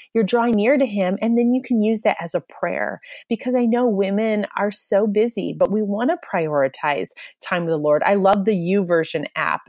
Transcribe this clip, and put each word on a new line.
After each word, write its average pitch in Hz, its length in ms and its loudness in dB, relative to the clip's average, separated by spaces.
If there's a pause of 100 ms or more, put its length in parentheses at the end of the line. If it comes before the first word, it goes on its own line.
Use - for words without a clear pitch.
(160)
you're 226 80 2
drawing 240 300 2
near 226 260 2
to 269 60 2
him, 196 360 -2
and 233 160 2
then 240 160 2
you 254 80 0
can 226 220 0
use 220 180 0
that - 180 0
as 170 140 -6
a 165 80 -2
prayer. - 580 -6 (300)
Because 247 260 -2
I 247 100 2
know 240 200 2
women 208 640 0 (100)
are 202 140 0
so 202 340 0
busy, 208 500 0
but 170 140 2
we 214 140 0
want 208 260 -2
to 349 80 -2 (100)
prioritize 151 840 -2 (300)
time 175 260 -4
with 165 80 0
the 160 40 2
Lord. 151 260 2
I 202 120 4
love 190 300 2
the 214 120 2
YouVersion 170 760 0
app 143 340 -2